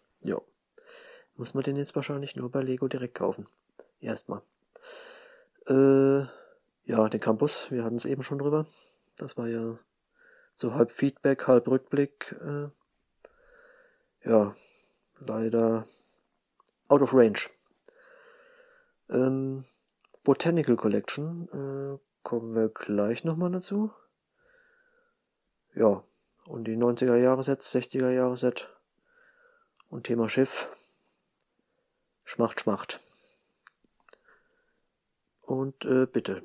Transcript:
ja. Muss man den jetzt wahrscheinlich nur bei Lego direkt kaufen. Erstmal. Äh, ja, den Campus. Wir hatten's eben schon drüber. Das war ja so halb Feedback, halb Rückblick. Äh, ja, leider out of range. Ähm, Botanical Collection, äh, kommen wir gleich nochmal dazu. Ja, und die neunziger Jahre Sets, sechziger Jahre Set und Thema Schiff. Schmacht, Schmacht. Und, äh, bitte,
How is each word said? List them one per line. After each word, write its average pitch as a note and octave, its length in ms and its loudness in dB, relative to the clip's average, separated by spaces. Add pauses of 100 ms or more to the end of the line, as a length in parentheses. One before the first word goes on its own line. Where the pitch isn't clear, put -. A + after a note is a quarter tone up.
(260)
ja. - 140 -4 (960)
Muss A#2+ 180 -10
man C3+ 80 -2
den C#3 140 -4
jetzt C#3+ 200 -6
wahrscheinlich C#3 400 -6
nur B2 140 -8
bei C#3 120 -2
Lego C3 260 -4
direkt B2+ 260 -6
kaufen. - 320 -6 (540)
Erstmal. A2 420 -8 (1200)
Äh, C3+ 600 6 (580)
ja, A2 240 2
den G#2 120 -4
Campus. A2+ 500 -2
Wir B2 140 -4
hatten's A#2 200 -4
eben C3+ 200 -4
schon C#3+ 140 -8
drüber. D3 280 -2 (500)
Das - 200 -14
war A#2+ 120 -6
ja A2+ 300 -6 (760)
so A#2+ 200 -6
halb A#2 160 4
Feedback, - 560 0
halb B2 220 6
Rückblick. C#3+ 720 -2
Äh, D3 280 -8 (1600)
ja, G#2+ 260 4 (640)
leider A2+ 680 0 (1000)
out C#3+ 140 8
of B2 120 4
range. A2+ 340 6 (1600)
Ähm, C3+ 560 -2 (600)
Botanical C#3+ 520 2
Collection, D3 720 -4
äh, C#3 500 -8 (240)
kommen A2+ 320 -4
wir A2 140 2
gleich G#2 560 -2
nochmal E3 260 -2
dazu. G3+ 400 -4 (1800)
Ja, G#2 300 2 (420)
und B2 180 -12
die A2 120 -4
neunziger A#2+ 400 2
Jahre C3 260 4
Sets, C3+ 300 -4
sechziger B2+ 380 -2
Jahre B2+ 260 0
Set B2 320 -2 (1200)
und - 160 -12
Thema A#2 240 0
Schiff. - 420 0 (1500)
Schmacht, - 360 -4
Schmacht. - 400 -6 (2500)
Und, C3+ 420 -6
äh, C3 220 4
bitte, G2 380 -4